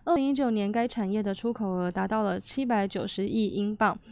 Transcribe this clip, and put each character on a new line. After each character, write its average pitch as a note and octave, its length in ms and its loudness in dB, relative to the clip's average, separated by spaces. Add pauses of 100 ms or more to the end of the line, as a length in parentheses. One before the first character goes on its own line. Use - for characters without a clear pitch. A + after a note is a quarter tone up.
二 E4+ 120 4
零 C4+ 100 2
一 C#4 60 4
九 C4+ 180 2
年， G#3 220 2
该 A#3 160 2
产 G3 240 -2
业 G#3+ 100 0
的 G3 120 0
出 A#3 180 -2
口 A3 160 -2
额 F3+ 220 0
达 F#3+ 180 -2
到 G#3+ 140 0
了 F#3+ 180 0
七 - 240 -4
百 G#3+ 240 2
九 - 180 -4
十 G3 220 -2
亿 G#3+ 200 2
英 G#3 280 -2
镑， G#3 220 2 (140)